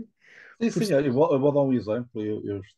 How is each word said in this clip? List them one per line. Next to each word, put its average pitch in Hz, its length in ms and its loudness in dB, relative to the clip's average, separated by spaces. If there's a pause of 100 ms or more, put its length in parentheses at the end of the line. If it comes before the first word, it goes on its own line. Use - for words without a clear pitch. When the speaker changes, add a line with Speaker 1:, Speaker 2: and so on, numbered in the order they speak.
(600)
Speaker 1:
Sim, 233 100 0
Speaker 2:
por 185 120 0
Speaker 1:
sim, 196 100 -2
olha, 143 140 2
eu 123 60 0
vou, 156 200 4
eu 135 60 2
vou 143 140 2
dar 143 80 2
um 135 120 2
exemplo. 113 500 -4
Eu, 107 220 -6
eu 101 160 -6 (160)